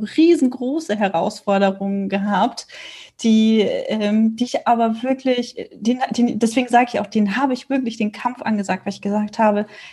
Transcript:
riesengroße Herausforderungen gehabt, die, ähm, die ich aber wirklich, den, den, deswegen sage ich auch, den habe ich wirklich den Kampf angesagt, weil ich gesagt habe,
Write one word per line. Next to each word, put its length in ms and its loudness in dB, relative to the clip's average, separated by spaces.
riesengroße 800 2
Herausforderungen 1120 0
gehabt, 580 -2
die, 380 4
ähm, 760 0
die 80 -2
ich 220 -4
aber 360 2
wirklich, 540 -2
den, 280 -2
den, 280 0
deswegen 300 0
sage 240 4
ich 80 -2
auch, 60 -4
den 300 0
habe 180 0
ich 160 -10
wirklich 260 -2
den 160 -2
Kampf 300 -6
angesagt, 420 -2
weil 80 -6
ich 80 -12
gesagt 380 -4
habe, 280 4